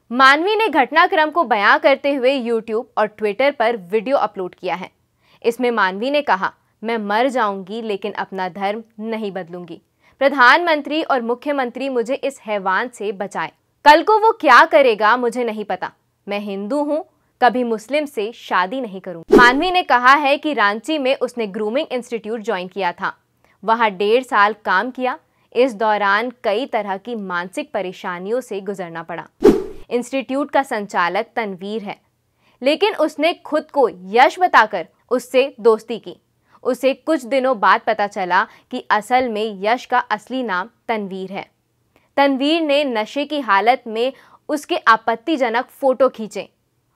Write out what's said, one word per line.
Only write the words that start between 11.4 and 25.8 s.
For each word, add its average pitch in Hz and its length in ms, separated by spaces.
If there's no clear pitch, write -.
मुझे 240 240
इस 277 280
हैवान 202 460
से 220 240
बचाए। 190 400
कल 311 180
को 427 160
वो 440 120
क्या 311 340
करेगा 240 520
मुझे 247 260
नहीं 214 220
पता। 180 260
मैं 202 120
हिंदू 208 440
हूँ, 302 220
कभी 247 220
मुस्लिम 240 420
से 233 260
शादी 208 500
नहीं 196 200
करूँगी।" 170 340
मानवी 269 360
ने 359 120
कहा 247 300
है 285 240
कि 302 160
रांची 220 440
में 269 180
उसने 233 320
ग्रूमिंग 220 440
इंस्टीट्यूट 233 500
ज्वाइन 190 260
किया 180 240
था। 180 240
वहाँ 220 280
डेढ़ 208 320
साल 214 320
काम 208 260
किया। 254 280
इस 247 200
दौरान 208 580